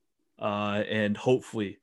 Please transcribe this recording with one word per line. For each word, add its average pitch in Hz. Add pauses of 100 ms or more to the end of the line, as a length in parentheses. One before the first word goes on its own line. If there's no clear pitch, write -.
(380)
uh, 104
and 104
hopefully 110